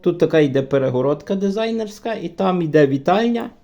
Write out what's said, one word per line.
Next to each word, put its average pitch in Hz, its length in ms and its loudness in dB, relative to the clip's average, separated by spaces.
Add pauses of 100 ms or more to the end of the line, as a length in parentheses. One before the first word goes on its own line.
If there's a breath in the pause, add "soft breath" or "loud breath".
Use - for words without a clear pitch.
Тут 175 180 -2
така 160 200 4
йде 139 240 2
перегородка 135 720 -2
дизайнерська, 220 800 -4
і 170 140 -8
там 185 340 -2
йде 151 240 4
вітальня 220 640 0 (140)